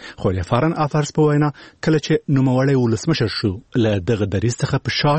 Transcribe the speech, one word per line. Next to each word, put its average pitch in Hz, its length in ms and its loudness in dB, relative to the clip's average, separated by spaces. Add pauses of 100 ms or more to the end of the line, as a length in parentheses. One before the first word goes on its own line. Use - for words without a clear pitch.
(200)
خو 98 120 0
د 92 160 -4
فارن 156 240 0 (120)
افیرز 147 340 -2
په 156 100 4
وینا، 147 220 2 (340)
کله 156 220 2
چې 156 80 0 (220)
نوموړی 135 440 2
ولسمشر 120 540 0
شو، 104 180 -2 (320)
له 104 160 0 (100)
دغه 101 240 0
دریځ 113 280 -2
څخه 143 140 -2 (120)
په - 20 -4 (100)
شا 147 180 2